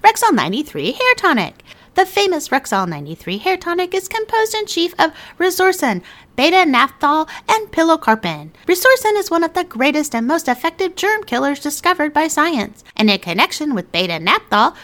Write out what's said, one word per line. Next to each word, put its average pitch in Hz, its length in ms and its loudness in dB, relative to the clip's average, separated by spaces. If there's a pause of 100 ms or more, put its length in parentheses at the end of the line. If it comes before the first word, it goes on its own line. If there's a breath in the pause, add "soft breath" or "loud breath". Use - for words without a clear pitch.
Rexall 427 320 4
ninety-three 185 580 -2
Hair 508 240 2
Tonic. 254 460 -2 (320 loud breath)
The 381 100 4
famous 381 460 -2
Rexall 208 360 -2
ninety-three 165 520 -8
Hair 370 180 -2
Tonic 359 380 -4
is 381 120 -4
composed 440 480 -2
in 427 120 -4
chief 349 320 -2
of 320 140 2 (260 loud breath)
resorcin, 339 640 0 (340 loud breath)
beta-naphthol, 302 920 2 (200 loud breath)
and 427 220 0
pilocarpine. 220 800 0 (160 soft breath)
Resorcin 427 500 4
is 392 140 -2
one 339 140 2
of 330 100 -4
the 359 80 0
greatest 294 540 0
and 226 100 -2
most 330 220 0
effective 330 480 -2
germ 427 260 -2
killers 277 380 -2
discovered 302 520 -2
by 311 140 2
science. 302 560 -2 (140 loud breath)
And 214 120 4
in 196 120 2
connection 285 520 -2
with 208 200 -6
beta-naphthol, 185 920 0